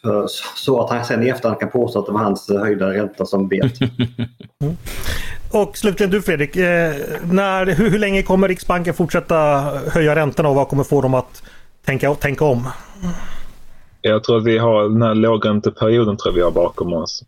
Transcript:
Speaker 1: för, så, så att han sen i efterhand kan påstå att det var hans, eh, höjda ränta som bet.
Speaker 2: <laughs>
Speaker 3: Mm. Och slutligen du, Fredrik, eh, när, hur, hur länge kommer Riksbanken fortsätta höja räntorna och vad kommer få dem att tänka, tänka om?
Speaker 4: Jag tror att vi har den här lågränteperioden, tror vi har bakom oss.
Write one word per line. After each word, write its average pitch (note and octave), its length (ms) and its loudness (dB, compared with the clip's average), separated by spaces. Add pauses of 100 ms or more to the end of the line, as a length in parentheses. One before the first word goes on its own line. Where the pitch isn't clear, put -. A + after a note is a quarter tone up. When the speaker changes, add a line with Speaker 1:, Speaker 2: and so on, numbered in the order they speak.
Speaker 1:
för, G#2 260 0
så, - 160 -10 (120)
så B2 260 0
att - 80 -2
han A#2+ 160 -4
sen A#2 180 -2
i B2 60 2
efterhand A#2 300 -2
kan G#2 100 -4
påstå A#2 300 -2
att G2 60 -2
det G2+ 60 -8
var G#2 80 0
hans, G2+ 300 -2
eh, G2+ 100 0
höjda G2 300 0
ränta G2 360 -4
som G2 220 -2
bet. G2 280 -2
Speaker 2:
<laughs> - 40 -8 (840)
Speaker 3:
Mm. D#3+ 120 -4 (760)
Och G3+ 260 0
slutligen G3 340 0
du, G3+ 100 2
Fredrik, D3 340 -2
eh, E3+ 380 2 (380)
när, F#3+ 340 2
hur, F#3+ 240 2
hur G3+ 100 2
länge G3 240 0
kommer F#3+ 240 4
Riksbanken F3+ 460 -2
fortsätta E3+ 420 0 (580)
höja D3+ 220 4
räntorna D#3 340 2
och C3+ 60 4
vad C#3 120 2
kommer C#3 160 0
få C#3 180 2
dem C3 120 2
att - 300 -4 (420)
tänka, C#3 300 0
tänka C#3+ 300 0
om? B2+ 220 2 (1300)
Speaker 4:
Jag G#2+ 220 2
tror A#2 140 4
att A2 80 0
vi A2+ 120 4
har A2 320 4
den A2 120 4
här A2 140 4
lågränteperioden, A2 1000 2
tror F#2+ 160 -2
vi F2 80 2
har E2+ 100 2
bakom F2 420 0
oss. D#2 340 -6